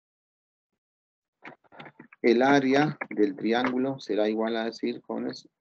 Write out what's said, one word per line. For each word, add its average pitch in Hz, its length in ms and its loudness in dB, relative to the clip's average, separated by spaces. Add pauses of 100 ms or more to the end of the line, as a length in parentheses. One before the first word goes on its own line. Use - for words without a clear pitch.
(2250)
el 117 200 4
área 139 560 4 (120)
del 104 260 0
triángulo 127 640 -2
será 104 280 0
igual 110 300 -2
a 113 80 -4
decir, 120 360 -6
jóvenes, - 460 -8 (140)